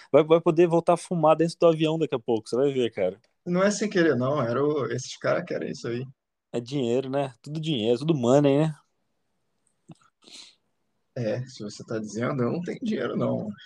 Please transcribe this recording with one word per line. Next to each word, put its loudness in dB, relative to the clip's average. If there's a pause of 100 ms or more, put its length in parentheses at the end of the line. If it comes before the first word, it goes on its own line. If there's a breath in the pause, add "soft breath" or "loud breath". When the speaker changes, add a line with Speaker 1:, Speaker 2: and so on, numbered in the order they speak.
(120)
Speaker 1:
vai, 8
vai 6
poder 4
voltar 2
a 2
fumar 2
dentro 0
do 4
avião 2
daqui -2
a -4
pouco, -2
você -4
vai 2
ver, -2
cara. -4 (260)
Speaker 2:
Não 0
é 4
sem -4
querer, 2
não. -2
Era -2
o... 0
Esses -8
caras -2
querem -8
isso -10
aí. -6 (460)
Speaker 1:
É -6
dinheiro, -2
né? -4
Tudo -10
dinheiro, 0
tudo 0
money, 4
né? 0 (2500 loud breath)
Speaker 2:
É, -4
se -16
você -14
tá -8
dizendo, -4
eu 0
não -4
tenho -8
dinheiro, -4
não. -2 (160 loud breath)